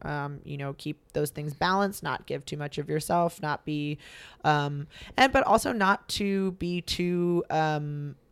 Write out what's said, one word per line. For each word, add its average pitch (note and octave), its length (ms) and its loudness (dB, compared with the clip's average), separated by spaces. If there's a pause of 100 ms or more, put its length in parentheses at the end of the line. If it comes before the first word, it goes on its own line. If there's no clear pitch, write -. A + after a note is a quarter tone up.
um, C#3+ 420 -6
you C#3+ 140 -8
know, C#3 160 -6
keep D3+ 240 -8 (160)
those D3 160 0
things D3 240 -8
balanced, G3 480 0
not C#3+ 240 -4
give C#3 180 -6
too D3 140 -8
much D3 180 -6
of C#3+ 140 -4
yourself, E3+ 500 0
not D3+ 240 -4
be, D3 320 -4 (480)
um, D3 420 2 (300)
and, E3 160 6
but - 120 6
also G#3+ 280 4
not G3+ 380 2
to G3 420 0
be F3 280 -4
too, F3 680 2
um, D3 680 -2 (160)